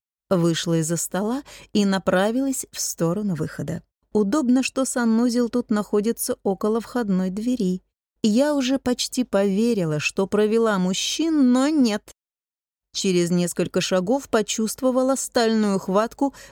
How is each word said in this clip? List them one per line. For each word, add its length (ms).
Вышла 480
из-за 180
стола 460
и 120
направилась 840
в 100
сторону 540
выхода. 480
Удобно, 500
что 220
санузел 640
тут 220
находится 720
около 380
входной 500
двери. 520
Я 320
уже 240
почти 460
поверила, 760
что 280
провела 520
мужчин, 760
но 160
нет. 460
Через 380
несколько 480
шагов 480
почувствовала 880
стальную 640
хватку 520